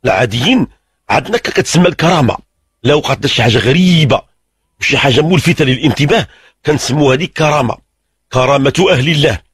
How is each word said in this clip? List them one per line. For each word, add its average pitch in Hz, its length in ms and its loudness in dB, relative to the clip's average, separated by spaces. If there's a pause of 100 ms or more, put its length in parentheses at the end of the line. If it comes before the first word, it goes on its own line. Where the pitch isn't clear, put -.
العاديين 120 600 0 (440)
عندنا 190 260 -2
ك-، - 140 -4
كتسمى 175 380 0
الكرامة. 156 480 0 (480)
لو 147 140 2
وقعت 139 280 -4
شي 120 160 -2
حاجة 110 160 2
غريبة 156 640 2 (600)
وشي 135 180 -2
حاجة 139 240 0
ملفتة 160 420 0
للانتباه، 143 600 0 (400)
كنسموها 147 480 0
هذه 156 220 -4
كرامة. 147 400 -2 (560)
كرامة 135 580 0
أهل 139 180 0
الله. 147 300 0 (160)